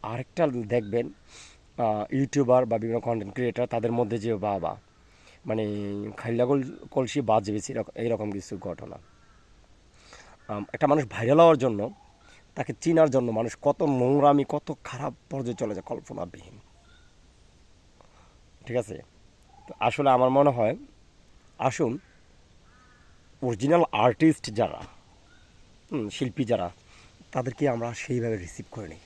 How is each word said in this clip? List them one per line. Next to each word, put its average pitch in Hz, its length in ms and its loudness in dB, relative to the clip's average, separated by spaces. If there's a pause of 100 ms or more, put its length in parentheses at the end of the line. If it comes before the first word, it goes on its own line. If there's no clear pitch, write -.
আরেকটা 127 440 -2
দেখবেন, 120 640 -2 (680)
আহ, 107 360 -2
ইউটিউবার 127 520 4
বা 113 120 0
বিভিন্ন 113 220 -2
কনটেন্ট 110 340 -4
ক্রিয়েটার, 120 320 -2
তাদের 117 260 -2
মধ্যে 117 260 0
যে 110 160 -2
বাবা, 95 420 -4 (720)
মানে, 110 200 -2 (500)
খাইলা 117 280 0
কল-, 131 460 -2
কলসি 131 300 -2
বাজবে, 107 480 0
এরকম, 123 260 -6
এইরকম 107 380 -4
কিছু 98 260 -10
ঘটনা। - 400 -12 (1500)
আম, 104 240 -6
একটা - 140 0
মানুষ 143 240 4
ভাইরাল 123 300 4
হওয়ার 165 180 8
জন্য, 113 320 0 (640)
তাকে 139 260 -6
চেনার 160 300 6
জন্য 123 220 2
মানুষ 113 300 -2
কত 143 200 2
নোংরামি, 143 680 4
কত 147 240 -6 (120)
খারাপ 131 300 -8 (160)
পর্যায়ে 123 240 -4
চলে 107 200 -4
যায়, 92 120 -10
কল্পনাবিহীন। 90 720 -12 (2000)
ঠিক 117 100 -4
আছে? 110 260 -4 (680)
তো - 120 -16
আসলে 135 300 2
আমার 127 200 6
মনে 139 200 6
হয়, 120 260 0 (840)
আসুন, 127 400 -2 (1400)
অরিজিনাল 131 400 2 (100)
আর্টিস্ট 127 580 2
যারা, 104 320 -2 (1120)
হুম, 113 160 -4
শিল্পী 127 360 -4
যারা, 98 260 0 (640)
তাদেরকে 131 360 -2
আমরা 117 260 -4
সেইভাবে 117 420 -4
রিসিভ 90 340 -12
করে 104 180 -12
নিই। 82 180 -18